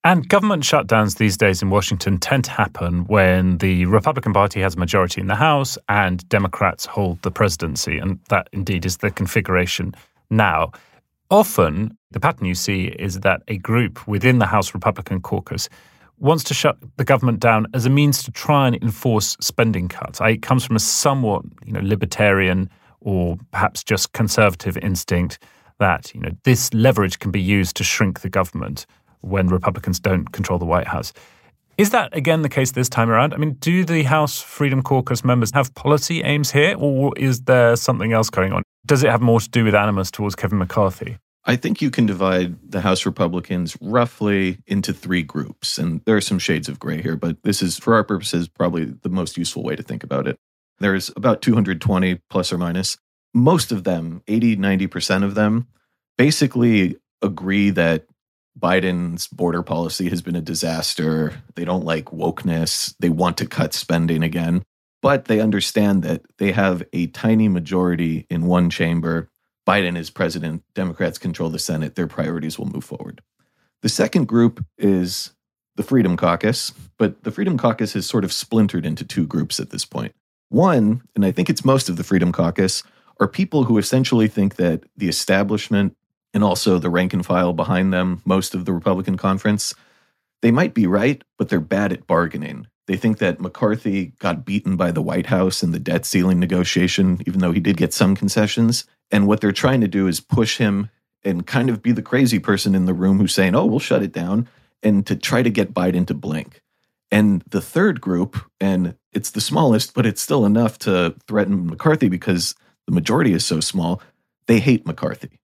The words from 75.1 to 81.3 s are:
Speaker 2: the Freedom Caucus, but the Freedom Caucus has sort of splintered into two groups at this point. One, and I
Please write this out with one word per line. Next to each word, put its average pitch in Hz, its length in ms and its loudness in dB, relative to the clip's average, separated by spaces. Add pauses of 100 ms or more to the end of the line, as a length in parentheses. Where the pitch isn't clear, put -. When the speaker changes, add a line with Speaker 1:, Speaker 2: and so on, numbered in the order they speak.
Speaker 2:
the 104 80 -6
Freedom 98 340 2
Caucus, 90 560 0 (240)
but 104 260 -2
the 107 80 -6
Freedom 185 260 -2
Caucus 113 360 0
has 98 140 -4
sort 107 160 0
of 90 100 -4
splintered 98 520 0
into 80 200 -6
two 82 220 -2
groups - 320 -4
at - 100 -8
this - 160 -10
point. - 280 -10 (360)
One, 123 520 4 (140)
and 101 100 2
I 92 60 2